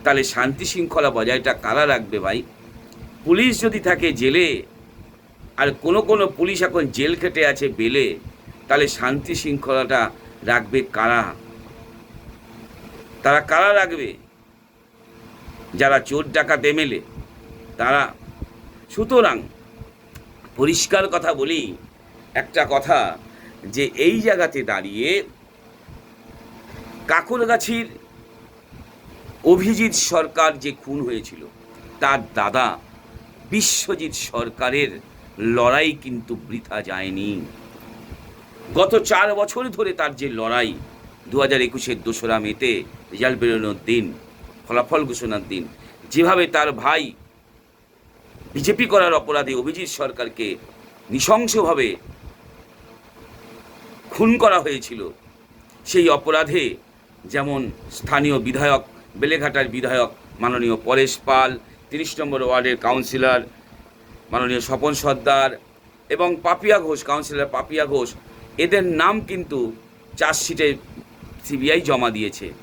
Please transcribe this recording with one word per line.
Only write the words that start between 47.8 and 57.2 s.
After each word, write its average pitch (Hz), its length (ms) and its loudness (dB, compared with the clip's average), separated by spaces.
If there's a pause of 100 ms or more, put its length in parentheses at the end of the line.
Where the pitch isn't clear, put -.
বিজেপি 208 320 0
করার 180 280 4
অপরাধে 143 400 -2
অভিজিৎ 156 340 -4
সরকারকে 117 680 -6 (540)
নৃশংসভাবে 170 840 2 (2250)
খুন 226 280 4
করা 208 220 6
হয়েছিল, 123 480 -6 (760)
সেই 175 240 4
অপরাধে 156 680 2 (480)